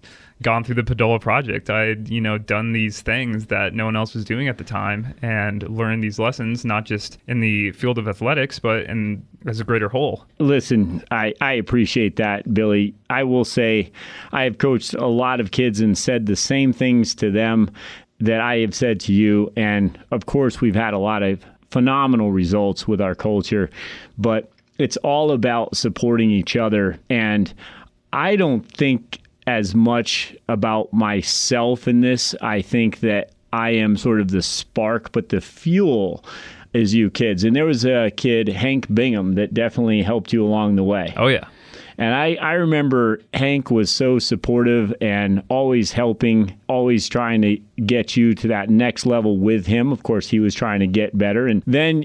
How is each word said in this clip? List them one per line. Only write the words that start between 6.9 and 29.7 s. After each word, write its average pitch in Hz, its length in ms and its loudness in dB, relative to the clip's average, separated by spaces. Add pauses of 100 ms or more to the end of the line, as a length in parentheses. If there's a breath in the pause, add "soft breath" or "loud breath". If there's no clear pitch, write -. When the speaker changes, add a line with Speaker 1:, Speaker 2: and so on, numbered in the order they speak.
Speaker 1:
in 123 120 -2
the 104 340 0
field 123 260 -2
of 107 80 -6
athletics, 131 500 -4
but 113 280 -2
in, 104 380 -6 (220)
as 110 140 -6
a 113 40 -6
greater 107 260 0
whole. 127 360 -4 (140)
Speaker 2:
Listen, 120 720 2
I, 110 280 -2
I 135 120 0
appreciate 113 640 0
that, 104 360 -2
Billy. 104 440 2 (160)
I 131 120 0
will 127 220 2
say 110 460 0 (400 loud breath)
I 139 120 -2
have 123 140 -2
coached 135 380 0
a 120 100 -4
lot 123 340 0
of 104 120 -4
kids 120 280 0
and 107 160 4
said 120 300 -2
the 101 100 0
same 135 380 2
things 123 420 2
to 107 140 -2
them 110 400 2 (500 loud breath)
that 113 220 0
I 120 180 0
have 107 140 0
said 113 280 0
to 101 120 0
you. 104 420 4
And 104 440 0 (100)
of 117 160 -4
course, 135 360 0
we've 113 120 2
had 107 220 0
a 98 40 -2
lot 104 220 0
of 98 240 -2 (240)
phenomenal 127 640 2
results 95 560 0
with 104 140 0
our 92 120 -2
culture, 104 560 -2 (480 loud breath)
but 110 340 -2 (280)
it's 135 180 -2
all 151 340 0
about 120 460 0
supporting 113 540 2
each 101 240 0
other. 107 420 0 (120)
And 107 440 0 (580 loud breath)
I 175 260 0
don't 147 340 0
think - 480 -2 (260)
as 110 300 -2